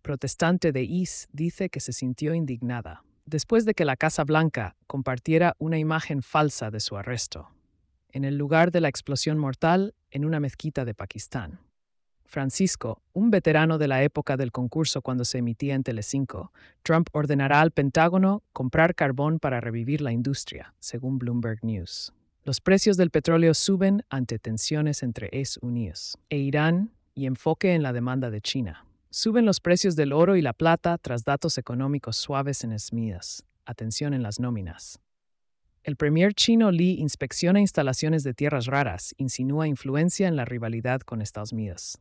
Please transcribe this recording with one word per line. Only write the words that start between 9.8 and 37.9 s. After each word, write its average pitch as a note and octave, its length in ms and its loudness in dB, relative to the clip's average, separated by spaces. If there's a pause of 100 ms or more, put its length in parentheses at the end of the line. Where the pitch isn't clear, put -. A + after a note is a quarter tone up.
en C#3+ 140 -4
una D#3 140 0
mezquita C#3+ 440 -4
de A2 120 -6
Pakistán. G2 640 -10 (680)
Francisco, C3+ 800 -2 (100)
un G#3+ 160 2
veterano D#3+ 480 4
de D3 100 2
la C3 140 2
época C#3+ 360 0
del C3 140 -2
concurso B2+ 520 -2
cuando B2+ 200 -2
se B2+ 140 -4
emitía B2 380 -2
en C3+ 80 0
Telecinco, B2 680 -4 (300)
Trump E3 300 2
ordenará C#3+ 500 2
al D#3+ 80 6
Pentágono E3+ 720 2 (120)
comprar D#3 420 2
carbón C#3+ 420 0
para B2+ 240 -2
revivir A#2 400 -4
la B2+ 100 -2
industria, - 680 -4
según C3 400 -6
Bloomberg A#2+ 440 -4
News. G#2 480 -6 (300)
Los - 180 -4
precios F#3+ 380 4
del F3 140 4
petróleo E3 420 6
suben G3 560 2
ante B2 300 -4
tensiones D3 640 -2
entre A2+ 280 -6
Estados - 300 -6
Unidos A#2+ 560 -6 (120)
e D3 100 -2
Irán D#3 500 2 (240)
y C3+ 140 -4
enfoque D#3+ 480 2
en D#3 80 2
la B2+ 100 -2
demanda B2 380 -2
de G#2 100 -6
China. G#2+ 460 -6 (240)
Suben A3+ 340 2
los G3 140 4
precios F3+ 360 2
del C#3+ 160 2
oro F3 240 4
y F3 60 6
la B2+ 120 0
plata E3 440 2
tras A#2+ 280 -6
datos C#3 340 -2
económicos B2+ 580 -4
suaves C#3 460 -4
en A#2 80 -6
Estados G#2+ 220 -6
Unidos. A2 520 -6 (180)
Atención B2+ 520 -4
en B2+ 80 -2
las G#2 160 -6
nóminas. G#2+ 600 -8 (840)
El C#3+ 140 -6
premier E3 360 2
chino A3+ 380 4
Li F3+ 240 4
inspecciona E3+ 640 0
instalaciones D#3 640 2